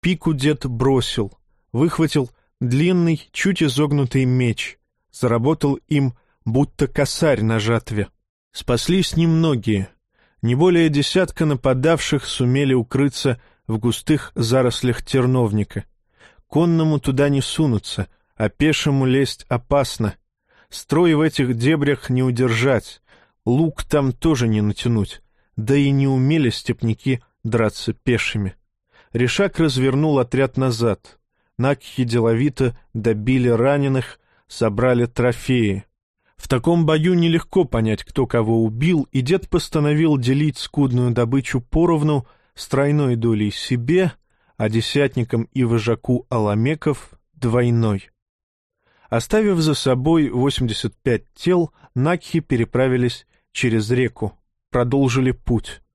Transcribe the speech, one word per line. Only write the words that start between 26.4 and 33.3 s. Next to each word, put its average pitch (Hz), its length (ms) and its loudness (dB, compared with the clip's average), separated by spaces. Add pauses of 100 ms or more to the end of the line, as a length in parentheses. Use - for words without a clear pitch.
степняки 117 720 -4 (220)
драться 113 480 -2
пешими. 104 640 -2 (580)
Ришак 127 480 0
развернул 139 580 2
отряд 127 380 -2
назад. 117 640 -2 (400)
Накхи 131 460 -2
деловито 120 760 0 (160)
добили 117 540 0